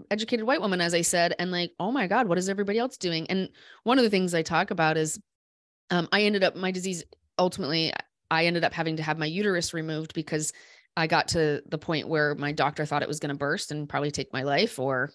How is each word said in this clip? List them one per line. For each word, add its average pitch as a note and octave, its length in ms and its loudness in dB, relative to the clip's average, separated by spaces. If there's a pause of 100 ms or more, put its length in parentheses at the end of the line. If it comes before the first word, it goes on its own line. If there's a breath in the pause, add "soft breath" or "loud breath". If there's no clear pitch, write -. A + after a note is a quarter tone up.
educated A3 380 -2
white D4 140 2
woman, F#3+ 180 2
as E3+ 140 2
I E3+ 80 4
said, E3+ 360 2
and, F3+ 140 -2
like, F3 260 -2
"Oh F#3+ 140 -2
my B3+ 160 0
God, G#3+ 220 2
what E3+ 80 2
is F#3 100 0
everybody G3+ 320 0
else B3+ 160 -2
doing?" E3 340 -2
And F#3+ 200 0 (340 loud breath)
one B3 140 4
of B3 80 6
the G#3+ 40 4
things F#3 240 2
I E3 100 2
talk F3 280 0
about D#3+ 240 2
is, D#3 240 0 (720)
um, F3 240 2
I G3+ 80 4
ended G#3 240 4
up, - 100 2
my F#3 160 -2
disease, F#3 320 -6 (340)
ultimately, E3 540 0 (400)
I D#3+ 140 2
ended E3+ 180 2
up C#3+ 80 4
having D#3+ 240 -2
to D#3 80 -4
have D#3 160 -2
my D3+ 60 -2
uterus F3 480 -2
removed D#3 400 -6
because D#3 400 -4 (420 loud breath)
I D#3+ 120 2
got D#3+ 220 2
to D#3 380 2
the D#3+ 100 -6
point D3+ 300 -4
where D3 280 2
my C#3+ 180 -4
doctor D3+ 320 0
thought D3 180 -2
it - 60 -4
was C#3+ 100 -6
gonna C#3+ 160 -6
burst C#3+ 360 -4
and D3 180 -6
probably C#3+ 200 -2
take C#3+ 220 -6
my C3 120 -4
life C#3+ 360 0
or C3 360 -2